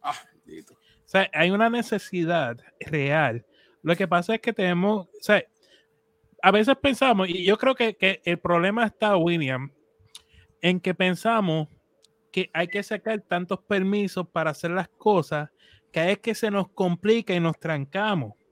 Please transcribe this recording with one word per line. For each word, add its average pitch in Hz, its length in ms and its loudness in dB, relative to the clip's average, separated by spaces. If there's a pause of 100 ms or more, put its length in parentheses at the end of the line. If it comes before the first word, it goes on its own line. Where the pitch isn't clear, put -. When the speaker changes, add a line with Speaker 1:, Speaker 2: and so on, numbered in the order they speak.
Speaker 1:
Ah, - 140 -8 (300)
bendito. - 280 -20
Speaker 2:
O - 40 -20 (340)
sea, 190 220 2
hay 165 180 2
una 220 180 2
necesidad 170 880 -2 (220)
real. 143 680 0 (360)
Lo 165 140 0
que 185 120 -2
pasa 175 280 0
es 220 60 -8
que 226 120 -4
tenemos, 185 540 0
o - 20 -20 (120)
sea, 202 220 2 (1000)
a 190 100 6
veces 214 300 4
pensamos, 240 480 2
y 180 140 -4
yo 190 140 4
creo 262 180 2
que, 220 200 0
que 190 280 0
el 175 160 -2
problema 185 460 2
está, 208 320 0
William, 143 540 -2 (880)
en 180 180 2
que 180 140 -2
pensamos 185 720 0 (640)
que 185 220 -4
hay 170 140 -2
que 202 160 -6
sacar 214 380 -6
tantos 180 400 -4
permisos 196 680 -2
para 160 240 -2
hacer 165 200 -8
las 180 160 -4
cosas, 160 600 0 (420)
que 165 200 0
es 202 80 -2
que 220 160 -4
se 214 160 -2
nos 196 180 -2
complica 202 640 0
y 175 60 0
nos 165 200 -2
trancamos, 160 720 -4 (180)